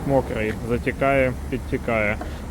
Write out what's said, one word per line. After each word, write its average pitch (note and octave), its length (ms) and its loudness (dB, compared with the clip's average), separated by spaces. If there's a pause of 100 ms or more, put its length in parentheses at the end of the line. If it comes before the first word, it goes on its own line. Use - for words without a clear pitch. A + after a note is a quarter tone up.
мокрий, A#2+ 460 2 (160)
затікає, C3 640 2 (160)
підтікає. A2+ 640 0 (360)